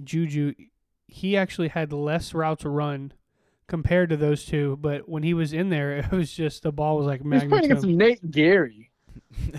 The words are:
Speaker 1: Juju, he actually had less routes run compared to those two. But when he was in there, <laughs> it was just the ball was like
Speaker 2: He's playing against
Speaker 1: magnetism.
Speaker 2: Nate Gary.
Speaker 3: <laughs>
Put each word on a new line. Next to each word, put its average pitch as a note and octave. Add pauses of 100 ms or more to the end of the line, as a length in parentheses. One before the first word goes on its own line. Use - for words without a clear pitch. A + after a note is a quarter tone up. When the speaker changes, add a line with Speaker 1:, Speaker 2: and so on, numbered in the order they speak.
Speaker 1:
Juju, D3 (540)
he G3
actually F#3
had D#3
less D3
routes D#3+
run C#3+ (560)
compared F3
to D#3
those D3
two. C#3+
But C#3+
when D#3+
he E3+
was D#3
in F3+
there, C#3+
<laughs> -
it -
was F3
just D#3
the D#3
ball D3+
was C#3+
like C3+
Speaker 2:
He's D3
playing C4 (220)
against C4+
Speaker 1:
magnetism. E3+
Speaker 2:
Nate G#3+
Gary. D3
Speaker 3:
<laughs> -